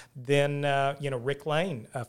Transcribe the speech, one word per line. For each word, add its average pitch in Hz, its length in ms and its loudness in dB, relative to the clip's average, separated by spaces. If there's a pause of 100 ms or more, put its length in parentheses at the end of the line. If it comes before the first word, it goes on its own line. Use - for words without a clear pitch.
(160)
Then, 143 480 2
uh, 139 360 2
you 139 100 -4
know, 131 80 -2
Rick 135 260 -4
Lane, 156 480 -2
a 120 160 -6